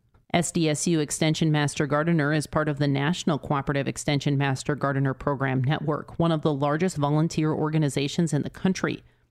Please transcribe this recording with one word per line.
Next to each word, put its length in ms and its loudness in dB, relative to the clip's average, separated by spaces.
S 200 2
D 160 2
S 180 0
U 140 2
Extension 500 2
Master 380 0
Gardener 440 2
is 140 0
part 220 -2
of 100 -2
the 80 2
National 540 0
Cooperative 480 -2
Extension 500 0
Master 380 0
Gardener 360 0
Program 520 -2
Network, 560 -2
one 100 2
of 120 0
the 120 2
largest 420 0
volunteer 540 0
organizations 840 0
in 100 2
the 80 -6
country, 520 -2